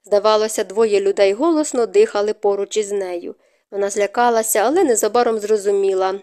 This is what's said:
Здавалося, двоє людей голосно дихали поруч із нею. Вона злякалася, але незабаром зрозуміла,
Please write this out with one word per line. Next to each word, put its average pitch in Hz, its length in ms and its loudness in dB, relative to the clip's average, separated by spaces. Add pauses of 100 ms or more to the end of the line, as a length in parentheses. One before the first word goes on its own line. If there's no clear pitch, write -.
Здавалося, 214 580 0
двоє 202 380 0
людей 196 320 2
голосно 302 520 0
дихали 208 480 0
поруч 202 440 -4
із 202 140 -4
нею. 180 440 -8 (360)
Вона 202 180 -4
злякалася, 220 720 0
але 285 240 2
незабаром 226 560 0
зрозуміла, 196 840 0